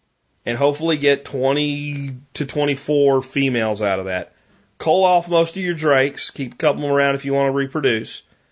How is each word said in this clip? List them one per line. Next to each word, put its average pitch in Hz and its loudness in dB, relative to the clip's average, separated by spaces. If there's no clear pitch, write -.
and 120 -2
hopefully 147 0
get 139 2
twenty 143 -2
to 147 -6
twenty-four 143 2
females 120 -2
out 98 0
of 92 -6
that. 92 -6
Cull 185 2
off 175 2
most 170 2
of 190 -6
your 175 -2
drakes, 143 0
keep 127 -8
a - -20
couple 143 0
more 143 0
around 139 2
if 135 -6
you 139 -2
wanna 139 2
reproduce, 135 -2